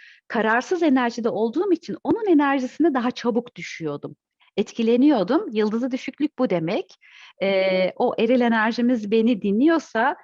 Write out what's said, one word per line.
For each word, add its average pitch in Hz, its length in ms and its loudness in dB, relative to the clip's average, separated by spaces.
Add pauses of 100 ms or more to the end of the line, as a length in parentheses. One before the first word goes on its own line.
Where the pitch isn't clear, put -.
(280)
kararsız 240 560 -2
enerjide 247 460 0
olduğum 233 420 -2
için 320 320 -2
onun 440 220 -2
enerjisine 285 680 2
daha 240 180 0
çabuk 233 440 -4
düşüyordum. 147 600 -10 (420)
Etkileniyordum. 240 960 2
Yıldızı 220 400 -2
düşüklük 269 480 -6
bu 254 100 0
demek. 180 460 -4 (460)
Ee, 190 540 0
o 247 240 -2
eril 240 220 2
enerjimiz 233 720 0
beni 226 300 2
dinliyorsa 247 840 0